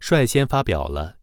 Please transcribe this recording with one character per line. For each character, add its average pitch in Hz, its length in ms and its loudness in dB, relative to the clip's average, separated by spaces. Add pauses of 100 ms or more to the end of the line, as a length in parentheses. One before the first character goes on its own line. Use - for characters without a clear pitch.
率 - 260 2
先 139 200 2
发 135 160 0
表 71 260 -2
了 73 340 -8